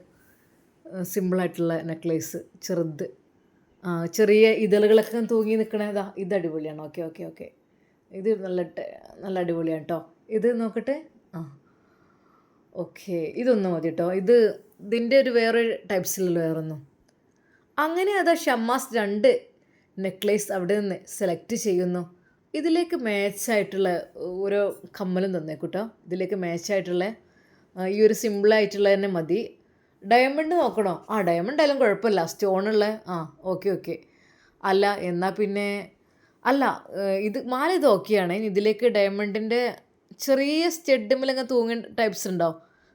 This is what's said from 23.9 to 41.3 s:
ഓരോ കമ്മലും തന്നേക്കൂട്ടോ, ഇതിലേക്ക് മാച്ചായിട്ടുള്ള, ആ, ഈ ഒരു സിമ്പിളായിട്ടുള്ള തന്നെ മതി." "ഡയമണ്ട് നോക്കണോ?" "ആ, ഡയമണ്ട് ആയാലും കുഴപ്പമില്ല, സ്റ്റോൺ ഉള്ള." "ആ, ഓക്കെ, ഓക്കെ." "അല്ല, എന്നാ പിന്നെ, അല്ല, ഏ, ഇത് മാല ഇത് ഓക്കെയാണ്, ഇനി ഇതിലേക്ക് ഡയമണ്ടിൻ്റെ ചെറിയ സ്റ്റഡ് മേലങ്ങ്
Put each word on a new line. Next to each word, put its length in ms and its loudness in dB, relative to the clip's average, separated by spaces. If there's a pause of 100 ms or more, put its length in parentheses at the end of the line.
ഓരോ 300 -2 (320)
കമ്മലും 420 -2
തന്നേക്കൂട്ടോ, 500 -6 (200)
ഇതിലേക്ക് 320 -4
മാച്ചായിട്ടുള്ള, 720 -2 (720)
ആ, 120 -4
ഈ 140 -2
ഒരു 120 8
സിമ്പിളായിട്ടുള്ള 760 4
തന്നെ 180 4
മതി." 320 0 (640)
"ഡയമണ്ട് 520 4
നോക്കണോ?" 540 0
"ആ, 120 0
ഡയമണ്ട് 400 0
ആയാലും 180 2
കുഴപ്പമില്ല, 460 2
സ്റ്റോൺ 440 0
ഉള്ള." 160 4 (220)
"ആ, 80 -6 (280)
ഓക്കെ, 260 -4
ഓക്കെ." 260 -4 (680)
"അല്ല, 220 2 (140)
എന്നാ 300 -2
പിന്നെ, 400 -2 (760)
അല്ല, 180 2 (300)
ഏ, 240 -2
ഇത് 300 -4
മാല 240 -2
ഇത് 160 2
ഓക്കെയാണ്, 460 2
ഇനി 120 -4
ഇതിലേക്ക് 400 0
ഡയമണ്ടിൻ്റെ 760 0 (560)
ചെറിയ 520 2
സ്റ്റഡ് 460 2
മേലങ്ങ് 340 -2